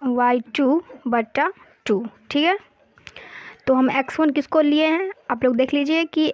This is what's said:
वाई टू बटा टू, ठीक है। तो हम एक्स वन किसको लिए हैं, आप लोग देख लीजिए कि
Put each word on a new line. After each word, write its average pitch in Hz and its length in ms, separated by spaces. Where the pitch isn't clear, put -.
वाई 247 360
टू 285 260
बटा 240 440
टू, 214 180
ठीक 294 140
है। 370 140
तो 262 80
हम 262 160
एक्स 269 300
वन 302 100
किसको 302 300
लिए 302 260
हैं, 349 240
आप 240 140
लोग 254 120
देख 254 180
लीजिए 302 320
कि 311 280